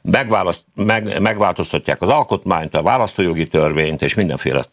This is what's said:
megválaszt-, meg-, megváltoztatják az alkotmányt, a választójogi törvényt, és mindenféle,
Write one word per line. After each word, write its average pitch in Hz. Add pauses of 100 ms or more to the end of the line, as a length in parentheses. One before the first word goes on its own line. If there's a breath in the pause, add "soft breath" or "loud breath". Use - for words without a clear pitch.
megválaszt-, 101 (120)
meg-, 107
megváltoztatják 95
az 90
alkotmányt, 95
a 78
választójogi 90
törvényt, 78
és 76
mindenféle, 67